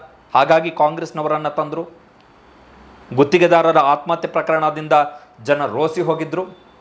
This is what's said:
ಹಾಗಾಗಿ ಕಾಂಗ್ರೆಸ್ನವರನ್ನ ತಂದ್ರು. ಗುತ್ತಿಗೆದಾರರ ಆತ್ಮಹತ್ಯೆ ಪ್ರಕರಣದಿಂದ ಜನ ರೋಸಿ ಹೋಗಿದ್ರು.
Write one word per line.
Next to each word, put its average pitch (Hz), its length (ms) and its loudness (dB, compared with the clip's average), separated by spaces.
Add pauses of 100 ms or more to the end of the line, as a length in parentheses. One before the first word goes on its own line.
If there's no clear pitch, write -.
(360)
ಹಾಗಾಗಿ 160 360 2
ಕಾಂಗ್ರೆಸ್ನವರನ್ನ 156 760 -2
ತಂದ್ರು. 151 380 -6 (1300)
ಗುತ್ತಿಗೆದಾರರ 165 640 4
ಆತ್ಮಹತ್ಯೆ 147 540 0
ಪ್ರಕರಣದಿಂದ 156 600 -2 (500)
ಜನ 143 220 0
ರೋಸಿ 156 360 -4
ಹೋಗಿದ್ರು. 160 800 -6